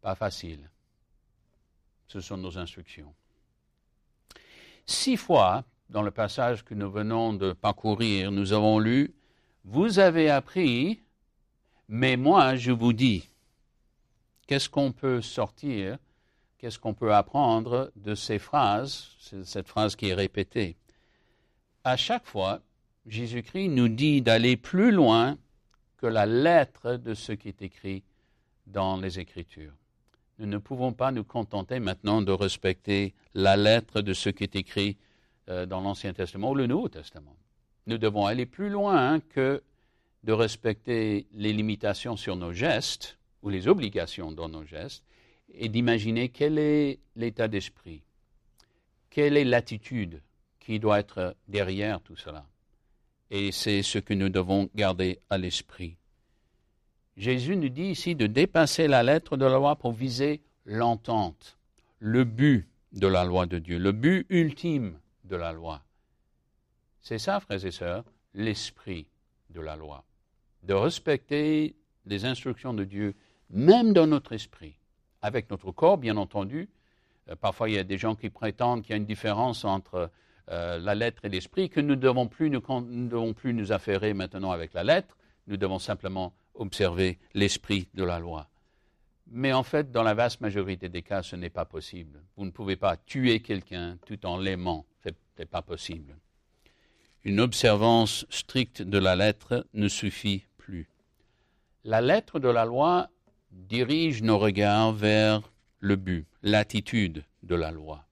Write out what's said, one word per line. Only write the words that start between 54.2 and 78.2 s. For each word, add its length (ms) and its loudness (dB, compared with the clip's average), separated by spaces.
devons 440 0
garder 460 0
à 80 -2
l'esprit. 580 -8
Jésus 380 -2
nous 140 0
dit 200 -6
ici 260 -4
de 100 2
dépasser 640 2
la 160 6
lettre 340 2
de 80 2
la 120 6
loi 180 4
pour 160 -4
viser 500 -2
l'entente, 960 -2
le 240 2
but 440 2
de 120 0
la 200 4
loi 200 2
de 140 -4
Dieu, 180 -6
le 140 2
but 380 2
ultime 680 -2
de 120 -10
la 180 -6
loi. 300 -12
C'est 200 -8
ça, 200 -2
frères 240 -8
et 80 -6
sœurs, 340 -8
l'esprit 720 -8
de 100 -16
la 140 -10
loi. 280 -16
De 100 -2
respecter 1040 0
les 180 -4
instructions 480 -6
de 100 -2
Dieu, 300 -4
même 420 6
dans 140 6
notre 260 0
esprit, 420 -14
avec 300 -4
notre 200 -10
corps, 280 4
bien 180 -2
entendu. 500 -6
Euh, 60 -10
parfois, 340 -2
il 60 0
y 20 0
a 60 -2
des 160 -4
gens 160 -2
qui 160 -10